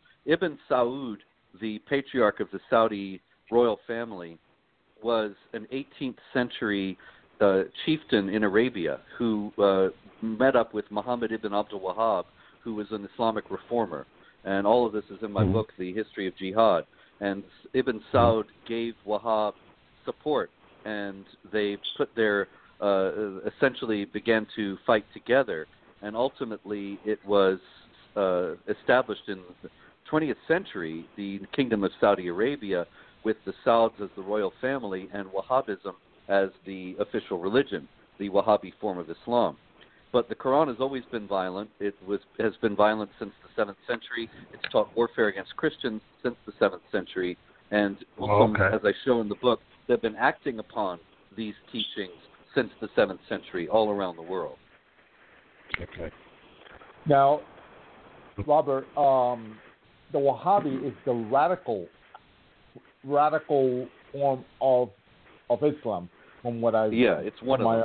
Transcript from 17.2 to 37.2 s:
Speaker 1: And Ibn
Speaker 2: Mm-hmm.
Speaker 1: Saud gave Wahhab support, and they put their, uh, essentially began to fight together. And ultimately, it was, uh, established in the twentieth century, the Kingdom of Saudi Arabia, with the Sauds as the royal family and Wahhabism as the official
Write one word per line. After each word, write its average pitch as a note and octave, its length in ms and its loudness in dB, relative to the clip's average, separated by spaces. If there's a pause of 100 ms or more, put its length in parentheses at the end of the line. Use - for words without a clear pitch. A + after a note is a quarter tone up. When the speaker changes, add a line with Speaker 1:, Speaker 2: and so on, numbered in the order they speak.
Speaker 1:
And G2 240 -4 (300)
Ibn B2+ 260 -2
Speaker 2:
Mm-hmm. - 160 -2
Speaker 1:
Saud A2+ 280 4 (220)
gave A#2 280 -6 (120)
Wahhab G#2+ 460 -2 (520)
support, C3 460 -4 (340)
and G2+ 400 -8 (280)
they G#2 240 -2 (200)
put C#3+ 200 -2
their, G#2 320 2 (320)
uh, F#2+ 600 0 (160)
essentially A2+ 500 0
began A2 400 0 (100)
to G2 280 -4
fight A2 280 2
together. A2 540 0 (360)
And G#2+ 140 -10
ultimately, G#2 880 -6
it G#2+ 200 -4
was, G2 360 4 (560)
uh, F#2 360 0 (160)
established A#2+ 600 0
in F#2+ 120 -10 (220)
the - 80 -16 (380)
twentieth D#3 380 -2
century, E2+ 580 -4 (120)
the G2 240 -8 (120)
Kingdom A#2 300 0
of F#2 80 0 (100)
Saudi F#2 280 4
Arabia, F#2+ 580 -2 (380)
with A2 200 -2
the F#2+ 100 -8 (100)
Sauds A#2 360 4
as G2 140 -8
the G2 80 -12
royal G2 380 -2
family A2 520 -6
and G2+ 180 -8
Wahhabism G2 640 -4 (340)
as G2 220 2 (140)
the F#2 360 -12
official G2+ 380 -6